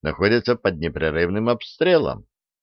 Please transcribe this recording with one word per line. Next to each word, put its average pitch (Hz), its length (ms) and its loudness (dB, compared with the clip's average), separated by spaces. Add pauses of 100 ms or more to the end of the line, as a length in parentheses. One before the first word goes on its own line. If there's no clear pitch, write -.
находятся 107 540 2
под 92 220 -2
непрерывным 85 680 -2
обстрелом, 120 760 0 (360)